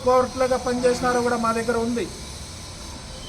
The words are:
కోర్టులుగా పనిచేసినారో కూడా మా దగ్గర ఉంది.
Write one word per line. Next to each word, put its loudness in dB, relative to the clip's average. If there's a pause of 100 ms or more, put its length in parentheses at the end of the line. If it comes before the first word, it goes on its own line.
కోర్టులుగా 4
పనిచేసినారో 2
కూడా 2
మా 4
దగ్గర 0 (100)
ఉంది. 0 (1200)